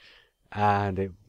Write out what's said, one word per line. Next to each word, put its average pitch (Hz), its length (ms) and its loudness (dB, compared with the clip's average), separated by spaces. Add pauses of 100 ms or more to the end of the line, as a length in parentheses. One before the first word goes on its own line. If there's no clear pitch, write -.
(520)
and 101 480 0
it 95 120 -4 (180)